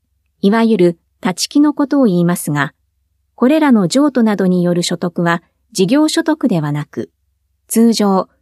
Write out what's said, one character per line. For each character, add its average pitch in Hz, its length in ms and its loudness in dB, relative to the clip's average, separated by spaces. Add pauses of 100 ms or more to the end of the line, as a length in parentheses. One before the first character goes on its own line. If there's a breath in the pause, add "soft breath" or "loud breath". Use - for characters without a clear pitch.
(420)
い 196 100 2
わ 226 120 2
ゆ 220 140 0
る 175 220 2 (240)
立 180 200 -4
ち - 40 -8
木 285 140 0
の 294 120 2
こ 285 140 -2
と 277 140 0
を 254 40 4
言 175 140 2
い 175 60 2
ま 175 100 0
す - 160 -8
が、 147 220 -4 (640)
こ 240 120 0
れ 311 120 2
ら 294 120 2
の 208 160 2
譲 285 240 0
渡 247 120 0
な 214 120 0
ど 185 120 0
に 180 160 0
よ 175 100 0
る 175 100 -2
所 175 140 -6
得 175 260 -6
は 170 200 -2 (280)
事 190 160 0
業 302 200 2
所 320 160 -2
得 302 240 -2
で 180 140 0
は 147 100 -4
な 147 140 -6
く、 - 260 -12 (560)
通 226 260 2
常、 196 360 -2 (120)